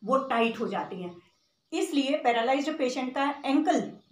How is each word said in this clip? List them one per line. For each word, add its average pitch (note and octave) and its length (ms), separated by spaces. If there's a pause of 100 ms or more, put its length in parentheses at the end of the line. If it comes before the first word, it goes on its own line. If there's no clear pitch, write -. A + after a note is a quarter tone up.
वो B3+ 140
tight A#3 420
हो G#3+ 80
जाती F#3 340
हैं। F3 200 (520)
इसलिए D4+ 440
paralyzed C4 600
patient B3+ 380
का C#4+ 300
ankle D4 460 (200)